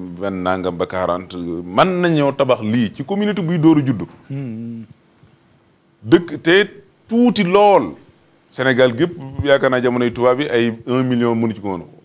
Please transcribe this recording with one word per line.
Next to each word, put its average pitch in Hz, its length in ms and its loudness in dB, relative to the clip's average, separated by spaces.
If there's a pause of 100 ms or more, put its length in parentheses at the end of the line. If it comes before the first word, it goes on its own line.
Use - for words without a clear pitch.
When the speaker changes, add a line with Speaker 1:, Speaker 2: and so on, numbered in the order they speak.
(200)
Speaker 1:
vingt 95 220 -4
nangam 92 340 -2
ba 90 100 -2
quarante, 90 500 -6
mën 90 640 -2
nañoo 151 320 0
tabax 127 300 0
lii 110 320 0
ci - 100 -10
communauté 202 380 -2
buy 170 160 -2
dooru 156 260 6
juddu. 107 220 -4 (240)
Speaker 2:
Mhm. 117 540 -10 (1160)
Speaker 1:
Dëkk 147 400 2
te 170 140 4 (520)
tuuti 226 360 2
lool. 180 500 4 (540)
Sénégal 127 480 2
gépp 170 160 0 (320)
yaakaar 139 260 2
naa 127 120 0
jamonoy 123 300 0
tubaab 127 260 2
bi 147 100 -4
ay 117 240 0 (140)
un 127 180 0
million 120 300 0
mënu 113 200 -2
ci 104 60 -14
ko 101 80 -6
woon. 90 160 -6 (200)